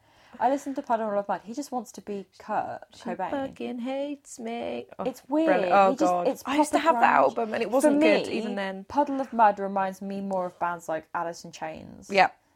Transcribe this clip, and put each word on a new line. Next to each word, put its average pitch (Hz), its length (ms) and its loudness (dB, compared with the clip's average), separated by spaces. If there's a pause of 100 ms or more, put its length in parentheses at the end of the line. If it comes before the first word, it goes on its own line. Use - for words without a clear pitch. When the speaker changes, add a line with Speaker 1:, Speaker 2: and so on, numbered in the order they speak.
(400)
Speaker 1:
I 240 120 2
listened 277 260 -4
to 277 60 -6
Puddle 220 340 -2
of 202 100 -2
Mudd. 185 160 -4
He 214 120 -14
just 285 160 -8
wants 247 220 -8
to - 80 -16
be 202 260 -10 (100)
Kurt - 460 -6 (100)
Speaker 2:
She - 80 -20
Speaker 1:
Cobain. 180 300 -8
Speaker 2:
fucking 254 480 -8
hates 277 600 -8
me. 233 460 -8 (140)
Oh, 190 60 -8
Speaker 1:
It's 254 220 -8
weird. 311 200 2
Speaker 2:
brilliant. 185 260 2
Oh, 196 160 6
Speaker 1:
He 240 80 0
just, 180 140 2
Speaker 2:
God. 175 160 0
Speaker 1:
it's - 180 -2
Speaker 2:
I 269 120 -2
used 294 140 2
to 302 80 2
Speaker 1:
proper 320 200 4
Speaker 2:
have - 20 0
that - 180 6
Speaker 1:
grunge. 277 40 6
Speaker 2:
album 226 320 0
and 226 80 -2
it - 20 0
Speaker 1:
For 208 80 -6
Speaker 2:
wasn't 285 260 4
good 302 280 4
Speaker 1:
me, - 60 -4
Speaker 2:
even 220 220 -4
then. 190 300 -6
Speaker 1:
Puddle 277 340 -2
of 254 140 -6
Mudd 208 260 6
reminds 196 440 -2
me 196 180 -8
more 190 240 -2
of 180 140 -10
bands 175 280 -4
like 160 280 -6
Alice 170 280 -6
in 170 80 -18
Chains. - 600 -14
Speaker 2:
Yeah. 190 180 6 (260)